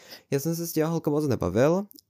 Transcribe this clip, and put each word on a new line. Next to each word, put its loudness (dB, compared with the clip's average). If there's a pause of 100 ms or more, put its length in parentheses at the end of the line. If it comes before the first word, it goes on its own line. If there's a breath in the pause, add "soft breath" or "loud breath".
(320 loud breath)
já 0
jsem -2
se -6
s -10
těma 0
holkama -2
moc 0
nebavil, 2 (240)